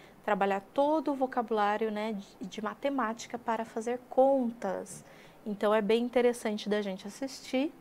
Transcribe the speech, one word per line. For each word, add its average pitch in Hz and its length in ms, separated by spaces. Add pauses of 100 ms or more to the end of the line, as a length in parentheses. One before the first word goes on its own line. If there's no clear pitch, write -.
(240)
trabalhar 196 380 (100)
todo 294 380
o 277 60
vocabulário, 220 720
né, 214 220
de, 202 340
de 208 160
matemática 226 760
para 226 280
fazer 240 340 (100)
contas. 226 960 (400)
Então, 208 300
é 220 80
bem 233 220
interessante 240 640
da 208 120
gente 196 280
assistir 262 720